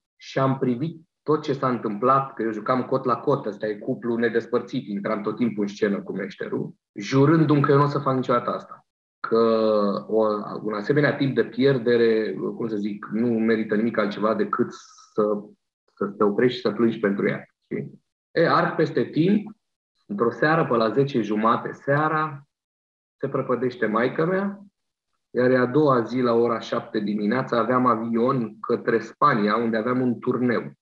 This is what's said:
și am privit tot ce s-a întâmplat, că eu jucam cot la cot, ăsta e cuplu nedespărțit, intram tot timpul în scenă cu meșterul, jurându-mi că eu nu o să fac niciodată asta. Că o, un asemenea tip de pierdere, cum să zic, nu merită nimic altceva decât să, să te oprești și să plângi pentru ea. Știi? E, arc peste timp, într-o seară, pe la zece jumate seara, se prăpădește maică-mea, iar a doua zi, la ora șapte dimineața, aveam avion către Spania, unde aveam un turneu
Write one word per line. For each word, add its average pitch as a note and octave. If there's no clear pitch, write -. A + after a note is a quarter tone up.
și -
am C3+
privit C3
tot D#3
ce D3
s-a C3
întâmplat, A#2
că A2+
eu A2
jucam A2+
cot B2+
la A#2+
cot, -
ăsta G#2+
e G#2+
cuplu A#2
nedespărțit, A#2
intram G#2
tot G#2+
timpul G#2+
în G2+
scenă G2+
cu -
meșterul, -
jurându-mi C#3+
că D3
eu C#3
nu C#3+
o C#3+
să C#3+
fac C3+
niciodată B2
asta. -
Că A2+
o, A2
un G#2+
asemenea C3
tip C3
de A2+
pierdere, A#2
cum G#2
să G#2+
zic, G#2
nu A2+
merită A2
nimic A2
altceva G#2
decât G#2
să, G#2+
să -
te G2+
oprești A2
și -
să A2
plângi A2
pentru G2+
ea. G#2
Știi? -
E, D3+
arc E3
peste C#3
timp, F#3
într-o A2+
seară, D#3
pe C3
la A2+
zece C3+
jumate G#2+
seara, D3+
se C3+
prăpădește B2
maică-mea, D#3+
iar B2
a B2+
doua C3+
zi, A2+
la A#2+
ora A#2
șapte A#2
dimineața, G#2+
aveam B2
avion A#2
către A2+
Spania, G#2+
unde A2+
aveam B2+
un A#2+
turneu A#2+